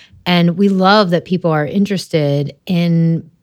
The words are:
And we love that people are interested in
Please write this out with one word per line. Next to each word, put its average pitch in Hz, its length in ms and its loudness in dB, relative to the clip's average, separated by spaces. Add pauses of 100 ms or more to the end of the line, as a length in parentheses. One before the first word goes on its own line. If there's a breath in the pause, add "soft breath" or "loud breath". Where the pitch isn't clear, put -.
(260 loud breath)
And 170 320 0
we 202 120 2
love 190 420 2
that 170 140 -2
people 175 260 -2
are 151 160 -2
interested 156 960 -2
in 165 640 0 (140)